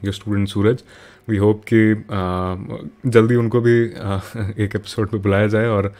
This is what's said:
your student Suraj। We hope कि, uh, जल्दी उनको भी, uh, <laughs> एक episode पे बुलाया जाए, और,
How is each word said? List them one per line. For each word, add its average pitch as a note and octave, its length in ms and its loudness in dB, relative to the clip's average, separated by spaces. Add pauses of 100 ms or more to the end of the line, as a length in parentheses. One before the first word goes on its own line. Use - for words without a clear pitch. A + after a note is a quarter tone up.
your G2 180 -6
student G2+ 240 -2
Suraj। G#2 360 0 (480)
We G#2+ 60 0
hope G#2 220 2 (140)
कि, A2 220 4
uh, F#2 920 -6 (240)
जल्दी A2+ 220 6
उनको A#2 260 0
भी, A#2 280 4
uh, - 80 -14
<laughs> G2 640 -6
एक G#2 180 -2
episode G2+ 320 -6
पे A2 100 -4
बुलाया G2+ 280 2
जाए, G#2+ 200 0
और, G2+ 200 0 (140)